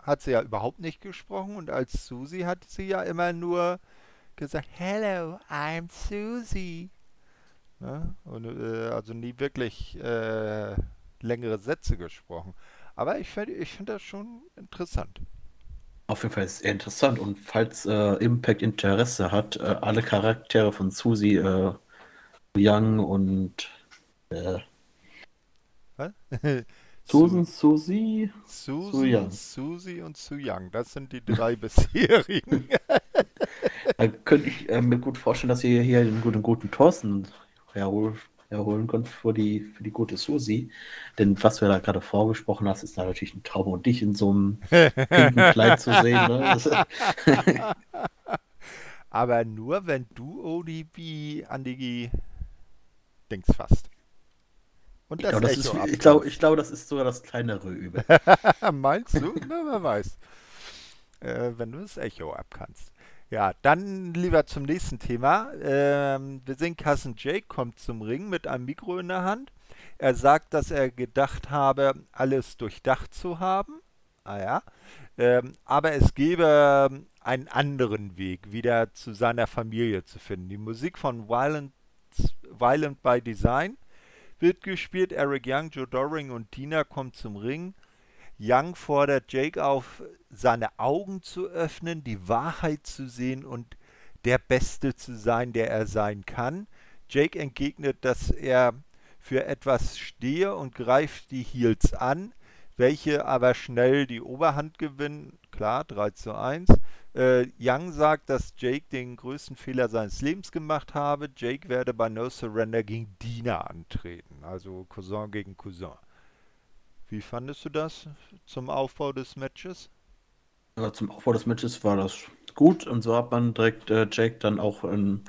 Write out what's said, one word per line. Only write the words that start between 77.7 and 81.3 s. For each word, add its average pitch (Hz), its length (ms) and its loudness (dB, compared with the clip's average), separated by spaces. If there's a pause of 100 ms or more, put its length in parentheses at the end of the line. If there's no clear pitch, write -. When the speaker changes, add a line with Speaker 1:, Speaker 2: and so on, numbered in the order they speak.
Speaker 1:
Weg, 92 360 -8
wieder 117 400 0
zu - 220 -14
seiner 117 320 0
Familie 110 580 -4
zu - 140 -20
finden. 92 300 -12
Die 101 100 -12
Musik 113 400 -10
von 117 300 -6
Violent, 139 440 -2 (720)